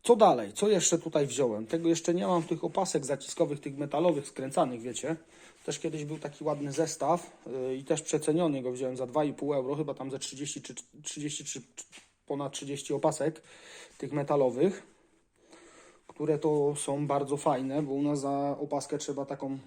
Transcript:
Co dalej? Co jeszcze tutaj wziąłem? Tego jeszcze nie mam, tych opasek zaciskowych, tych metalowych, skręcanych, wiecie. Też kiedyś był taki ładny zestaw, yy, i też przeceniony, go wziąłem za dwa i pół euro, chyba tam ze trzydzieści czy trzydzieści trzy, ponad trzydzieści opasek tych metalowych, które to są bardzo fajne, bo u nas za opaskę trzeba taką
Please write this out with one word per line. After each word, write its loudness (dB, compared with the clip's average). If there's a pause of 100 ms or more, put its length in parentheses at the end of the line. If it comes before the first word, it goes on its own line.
Co 6
dalej? 6
Co 0
jeszcze 4
tutaj 0
wziąłem? 0
Tego 0
jeszcze 2
nie 0
mam, 2
tych -4
opasek 0
zaciskowych, -2
tych -8
metalowych, 0
skręcanych, -2
wiecie. -6 (500)
Też -4
kiedyś -6
był -8
taki -10
ładny -2
zestaw, 0 (160)
yy, -4
i -8
też 0
przeceniony, 2
go -2
wziąłem -4
za -2
dwa 2
i 0
pół -2
euro, 0
chyba -2
tam -8
ze -6
trzydzieści -8
czy -14 (280)
trzydzieści -8
trzy, -8 (640)
ponad -4
trzydzieści -6
opasek 2 (560)
tych -6
metalowych, 2 (1200)
które 0
to 4
są -2
bardzo 0
fajne, 2
bo -2
u 0
nas 2
za 0
opaskę -4
trzeba -4
taką -6